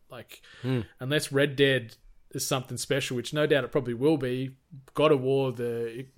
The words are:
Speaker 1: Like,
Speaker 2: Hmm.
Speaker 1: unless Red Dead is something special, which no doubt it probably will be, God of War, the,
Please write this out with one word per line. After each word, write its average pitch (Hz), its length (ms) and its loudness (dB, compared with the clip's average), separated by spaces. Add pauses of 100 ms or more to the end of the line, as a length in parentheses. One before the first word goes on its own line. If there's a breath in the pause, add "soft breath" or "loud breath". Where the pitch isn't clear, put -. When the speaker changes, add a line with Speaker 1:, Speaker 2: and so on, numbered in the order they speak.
(100)
Speaker 1:
Like, - 320 -18 (200 loud breath)
Speaker 2:
Hmm. 127 180 0 (200 loud breath)
Speaker 1:
unless 143 320 -2
Red 139 240 2
Dead 131 400 2 (360)
is 131 140 -6
something 127 300 -4
special, 131 400 -2
which 117 160 -6
no 151 140 2
doubt 143 180 4
it 117 80 -8
probably 120 220 -2
will 143 240 4
be, 131 320 -2 (420)
God 151 200 4
of 139 100 4
War, 135 280 2
the, 117 680 -6